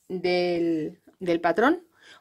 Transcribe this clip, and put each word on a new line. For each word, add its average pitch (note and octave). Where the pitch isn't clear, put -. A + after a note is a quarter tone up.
del, F3
del E3+
patrón, G#3+